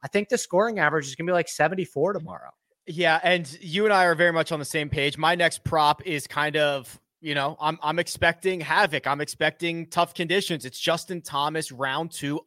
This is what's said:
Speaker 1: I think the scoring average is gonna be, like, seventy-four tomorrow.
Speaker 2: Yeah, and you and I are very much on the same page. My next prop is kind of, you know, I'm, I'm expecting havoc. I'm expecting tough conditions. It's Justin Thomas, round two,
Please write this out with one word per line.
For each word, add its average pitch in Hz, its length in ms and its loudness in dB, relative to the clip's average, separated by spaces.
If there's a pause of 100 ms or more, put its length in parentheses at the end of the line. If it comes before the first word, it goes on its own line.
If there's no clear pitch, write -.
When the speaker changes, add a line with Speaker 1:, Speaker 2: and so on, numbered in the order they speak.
Speaker 1:
I 147 60 -12
think 202 200 -2
the 247 100 0
scoring 208 420 0
average 147 260 2
is 131 80 -12
gonna 165 140 -6
be, 185 40 0
like, 170 160 0
seventy-four 170 640 -2
tomorrow. 151 380 -10 (360)
Speaker 2:
Yeah, 165 360 2
and 175 380 2
you 190 240 -2
and 208 100 6
I 185 120 6
are 165 100 4
very 170 160 6
much 165 180 0
on 160 80 -2
the 143 60 -6
same 147 240 -4
page. 143 280 0
My 160 200 2
next 170 260 0
prop 151 420 2
is 151 220 -4
kind 147 300 -2
of, 143 440 -2 (200)
you 147 160 -6
know, 143 240 -2
I'm, 156 240 -2
I'm 160 160 0
expecting 175 600 0
havoc. 156 460 2
I'm 143 140 0
expecting 165 640 -4
tough 170 260 0
conditions. 175 520 -2
It's - 160 -14
Justin 170 420 -4
Thomas, 151 480 -2
round 135 400 -4
two, 147 360 -6